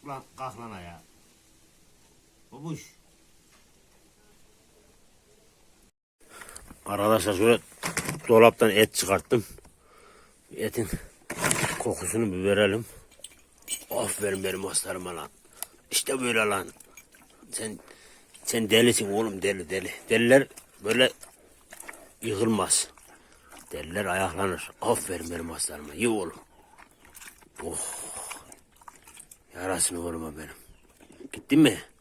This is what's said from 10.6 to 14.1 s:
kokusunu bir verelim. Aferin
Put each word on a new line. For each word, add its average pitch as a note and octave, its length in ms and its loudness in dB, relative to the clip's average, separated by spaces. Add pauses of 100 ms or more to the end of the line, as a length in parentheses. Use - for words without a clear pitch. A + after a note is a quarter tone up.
kokusunu G#2 520 -2
bir F#2 120 -4
verelim. G2+ 400 2 (1040)
Aferin F#2+ 540 -2